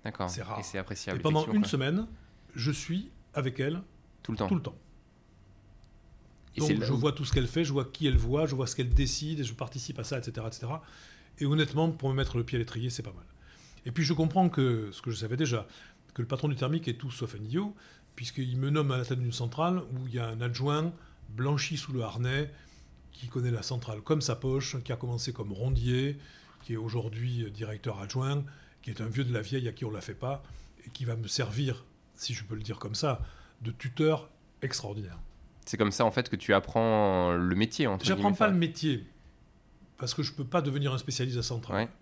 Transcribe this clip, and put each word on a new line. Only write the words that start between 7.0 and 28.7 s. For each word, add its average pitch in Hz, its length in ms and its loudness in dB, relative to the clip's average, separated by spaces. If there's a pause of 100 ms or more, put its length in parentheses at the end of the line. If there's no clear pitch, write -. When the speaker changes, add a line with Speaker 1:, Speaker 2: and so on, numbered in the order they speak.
Speaker 2:
tout 139 140 -4
ce - 80 2
qu'elle 127 140 4
fait, 160 180 2
je 139 80 0
vois 135 120 2
qui 151 220 -2
elle 127 100 6
voit, 131 300 4
je 135 80 0
vois 131 100 0
ce 120 100 -4
qu'elle 123 180 0
décide, 147 480 2
et - 20 0
je 113 100 -4
participe 123 460 -8
à 120 40 -6
ça, 139 140 -4
et 117 60 -4
cetera, 113 240 -6
et 113 60 -6
cetera. 139 280 -8 (580)
Et 147 60 0
honnêtement, 151 460 4
pour 135 180 -2
me 131 60 2
mettre 131 220 0
le 120 60 2
pied 127 120 -4
à 123 40 2
l'étrier, 117 300 -2
c'est 117 140 -6
pas 104 80 -10
mal. 87 140 -16 (600)
Et 123 60 -6
puis, 160 120 0
je 147 100 4
comprends 160 360 4
que, 117 420 2
ce - 100 -14
que 123 100 -4
je 107 60 -4
savais 110 200 -4
déjà, 123 300 0 (460)
que - 80 -4
le 117 60 -2
patron 135 200 -2
du 143 80 0
thermique 147 320 0
est 120 60 -2
tout 127 180 -8
sauf 113 240 -8
un 104 80 -10
idiot, 180 320 -2 (400)
puisqu'il 123 420 -4
me 135 120 0
nomme 147 220 4
à 131 60 2
la 127 80 0
tête 127 140 0
d'une 123 140 0
centrale 160 460 0 (120)
où 127 160 -4
il 117 80 -6
y 123 40 0
a 117 80 -2
un 113 120 -6
adjoint 139 540 0 (360)
blanchi 139 460 0
sous 139 160 -6
le 127 100 -2
harnais, 123 480 0 (640)
qui - 160 -14
connaît 123 240 0
la 110 120 0
centrale 117 380 -4
comme 156 200 2
sa 117 140 0
poche, 131 480 -2
qui - 80 -6
a 117 60 -2
commencé 120 360 -4
comme 104 180 -6
rondier, 127 680 2 (440)
qui - 120 -8
est 113 40 -2
aujourd'hui 113 760 -2
directeur 104 480 -6
adjoint, 131 440 0 (380)